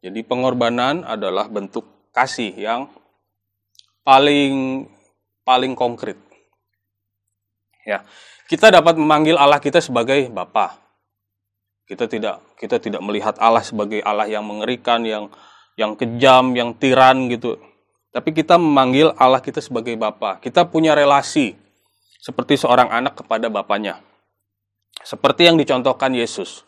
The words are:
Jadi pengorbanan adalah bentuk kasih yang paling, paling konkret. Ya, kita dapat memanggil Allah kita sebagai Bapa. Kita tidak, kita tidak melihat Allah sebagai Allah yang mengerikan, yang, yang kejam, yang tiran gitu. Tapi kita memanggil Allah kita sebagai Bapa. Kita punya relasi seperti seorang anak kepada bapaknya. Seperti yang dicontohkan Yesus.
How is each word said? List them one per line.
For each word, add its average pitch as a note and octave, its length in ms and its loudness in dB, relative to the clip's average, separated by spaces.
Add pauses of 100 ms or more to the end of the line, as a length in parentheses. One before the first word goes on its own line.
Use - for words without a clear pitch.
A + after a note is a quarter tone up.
Jadi G2+ 240 -12
pengorbanan B2 800 -2
adalah G2+ 400 -4
bentuk G#2 640 -12
kasih A#2+ 400 -4
yang A#2 400 -8 (1120)
paling, C3+ 880 2 (560)
paling C3 320 0
konkret. A#2+ 400 -6 (1700)
Ya, G#2 160 -6 (480)
kita G3+ 240 6
dapat E3 240 6
memanggil D#3 400 2
Allah C#3+ 240 4
kita D3 160 0
sebagai C3 560 -2
Bapa. F#2 480 -6 (1080)
Kita G#2+ 160 -6
tidak, G#2+ 480 -8
kita A#2 240 -4
tidak G2+ 240 -8
melihat G#2 400 -4
Allah A2+ 240 2
sebagai G#2+ 400 -6
Allah G#2+ 240 -2
yang G#2+ 160 -6
mengerikan, A#2 560 -4
yang, G#2+ 240 -6 (480)
yang G#2+ 240 -4
kejam, B2+ 560 4
yang A#2+ 240 -2
tiran C3 480 4
gitu. A#2+ 320 -6 (560)
Tapi B2 160 -4
kita D#3+ 320 2
memanggil C#3+ 560 2
Allah C3 240 4
kita - 160 -10
sebagai A#2 400 -8
Bapa. G#2+ 400 -6
Kita E3+ 320 0
punya D#3+ 240 2
relasi C#3 640 0 (640)
seperti - 400 -2
seorang B2 320 2
anak - 240 -4
kepada A2+ 320 -4
bapaknya. G2+ 480 -6 (1040)
Seperti E3 480 0
yang E3 80 2
dicontohkan C3 560 -2
Yesus. A2+ 540 -6